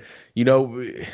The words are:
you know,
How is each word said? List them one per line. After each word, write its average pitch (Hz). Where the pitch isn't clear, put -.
you 120
know, 127